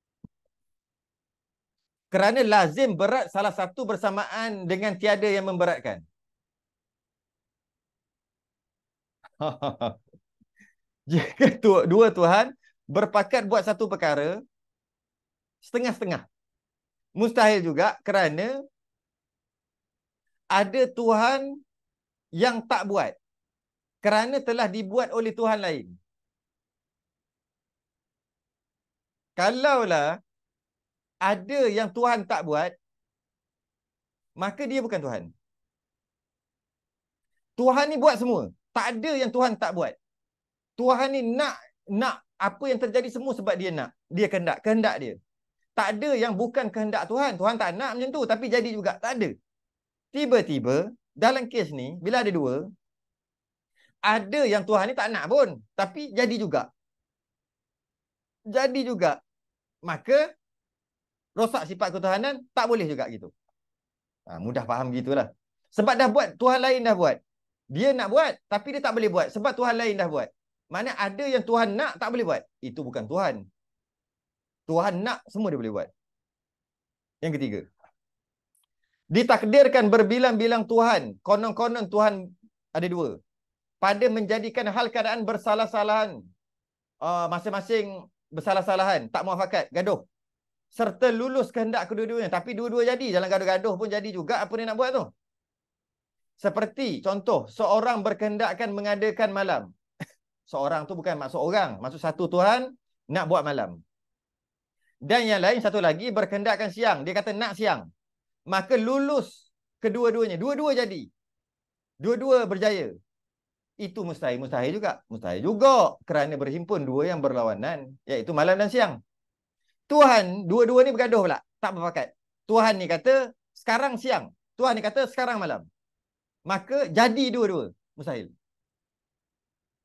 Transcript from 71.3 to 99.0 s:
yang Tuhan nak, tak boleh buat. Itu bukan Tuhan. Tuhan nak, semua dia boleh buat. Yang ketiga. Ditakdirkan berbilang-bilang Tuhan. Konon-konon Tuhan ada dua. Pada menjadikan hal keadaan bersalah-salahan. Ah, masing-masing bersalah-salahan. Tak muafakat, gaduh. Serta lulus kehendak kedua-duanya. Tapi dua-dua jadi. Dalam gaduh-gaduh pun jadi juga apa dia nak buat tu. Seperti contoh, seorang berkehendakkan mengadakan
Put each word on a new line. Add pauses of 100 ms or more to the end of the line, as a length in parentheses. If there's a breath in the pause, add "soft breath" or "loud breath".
yang
Tuhan
nak,
tak
boleh
buat. (160)
Itu
bukan
Tuhan. (1200)
Tuhan
nak,
semua
dia
boleh
buat. (1400)
Yang
ketiga. (1500)
Ditakdirkan
berbilang-bilang
Tuhan.
Konon-konon
Tuhan (480)
ada
dua. (640)
Pada
menjadikan
hal
keadaan
bersalah-salahan. (800)
Ah,
masing-masing (240)
bersalah-salahan.
Tak
muafakat,
gaduh. (640)
Serta
lulus
kehendak
kedua-duanya.
Tapi
dua-dua
jadi.
Dalam
gaduh-gaduh
pun
jadi
juga
apa
dia
nak
buat
tu. (1300)
Seperti
contoh,
seorang
berkehendakkan
mengadakan